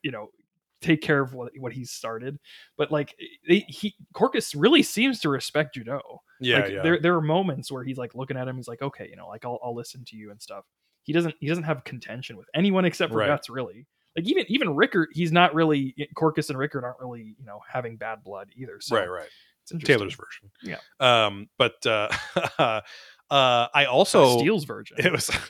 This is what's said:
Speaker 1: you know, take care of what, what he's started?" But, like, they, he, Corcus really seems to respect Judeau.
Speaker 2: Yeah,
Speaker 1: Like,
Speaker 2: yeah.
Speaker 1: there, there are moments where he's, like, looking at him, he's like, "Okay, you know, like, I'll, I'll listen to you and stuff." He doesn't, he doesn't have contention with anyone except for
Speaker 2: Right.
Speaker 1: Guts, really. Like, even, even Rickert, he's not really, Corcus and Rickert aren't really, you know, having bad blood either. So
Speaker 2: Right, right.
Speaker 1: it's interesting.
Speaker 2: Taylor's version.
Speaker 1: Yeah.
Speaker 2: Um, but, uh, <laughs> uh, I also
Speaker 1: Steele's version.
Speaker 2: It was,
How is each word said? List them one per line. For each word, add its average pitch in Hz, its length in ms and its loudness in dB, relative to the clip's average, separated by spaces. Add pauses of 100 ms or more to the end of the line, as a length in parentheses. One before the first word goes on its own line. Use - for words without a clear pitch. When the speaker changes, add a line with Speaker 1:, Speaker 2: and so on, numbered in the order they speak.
Speaker 1:
you 139 80 -6
know, 110 200 -12 (500)
take 160 200 2
care 143 200 2
of 127 120 -6
what, 120 240 -12
what 127 160 -8
he's 123 180 -12
started?" 123 460 -8 (400)
But, 147 140 -2
like, 147 240 -2 (320)
they, 185 220 4
he, - 260 -8 (180)
Corcus 247 400 0
really 220 300 6
seems 247 380 0
to 156 80 0
respect 143 460 -2
Judeau. 131 460 -10 (200)
Speaker 2:
Yeah, 120 180 4
Speaker 1:
Like, 101 140 0
Speaker 2:
yeah. 98 100 -6
Speaker 1:
there, 165 160 2
there 170 160 4
are 165 60 2
moments 156 500 -2
where 131 140 -10
he's, 131 120 -6
like, 123 160 -10
looking 131 240 -8
at 127 120 -6
him, 127 80 -8
he's 123 100 -12
like, 117 160 -14
"Okay, 139 260 -8
you 95 60 -20
know, 90 140 -20
like, - 160 -16
I'll, 120 180 -8
I'll 120 120 -8
listen 120 320 -14
to - 100 -20
you 107 140 -16
and 101 100 -20
stuff." 101 240 -16 (380)
He 147 100 -4
doesn't, 170 260 2
he 143 80 -6
doesn't 170 160 -2
have 151 220 -4
contention 117 520 -14
with - 160 -20
anyone 185 320 2
except 165 280 -2
for 113 60 2
Speaker 2:
Right. 107 80 4
Speaker 1:
Guts, 143 220 0
really. 120 380 -10 (300)
Like, 170 100 -2
even, 220 200 2
even 208 280 0
Rickert, 170 380 4
he's 165 200 0
not 175 200 6
really, 151 400 2 (220)
Corcus 156 340 0
and 139 80 -4
Rickert 139 280 -4
aren't 123 160 -10
really, 117 360 -14
you 135 80 -20
know, 104 140 -16 (100)
having 120 280 -6
bad 110 260 -10
blood 101 320 -14
either. 123 240 -14
So - 160 -2
Speaker 2:
Right, 95 140 2
right. 85 180 -10 (340)
Speaker 1:
it's - 120 -16
interesting. 147 240 4
Speaker 2:
Taylor's 98 180 -2
version. - 360 -18 (120)
Speaker 1:
Yeah. 90 140 -10 (240)
Speaker 2:
Um, 110 560 4
but, - 280 0
uh, 107 220 0 (260)
<laughs> 165 240 -2
uh, 113 240 2 (480)
I 127 600 4
also 139 480 6
Speaker 1:
Steele's 151 280 2
version. 110 340 -12
Speaker 2:
It 175 120 2
was, 147 180 -2 (200)